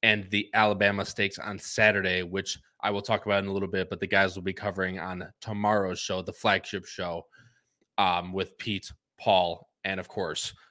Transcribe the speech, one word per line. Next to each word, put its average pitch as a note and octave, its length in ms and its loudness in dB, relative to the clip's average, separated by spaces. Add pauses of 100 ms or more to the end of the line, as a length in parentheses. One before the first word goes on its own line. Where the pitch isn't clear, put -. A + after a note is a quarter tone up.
and G#2 280 2
the G#2 220 -2
Alabama G2+ 540 4
Stakes - 320 -2
on G2+ 200 -10
Saturday, F#2+ 640 2
which F#2 360 -6 (240)
I G#2 80 0
will G2+ 100 -2
talk G#2 240 -2
about G2+ 180 2
in G2 60 -6
a G2 60 -4
little F#2+ 160 -2
bit, F#2 180 -2
but F#2 120 -8
the G2 60 -2
guys F#2+ 300 4
will F#2+ 60 -8
be F#2 100 -4
covering F#2+ 460 -4
on F2+ 420 -10
tomorrow's G#2 580 0
show, F#2 220 -4
the - 140 -10
flagship G2 500 0
show, F2 400 -6 (720)
um, F2+ 380 2
with F#2+ 240 -4
Pete, - 340 -6 (260)
Paul, F2+ 480 2 (180)
and F#2+ 140 -4
of F2+ 100 -10
course, E2 440 -6 (180)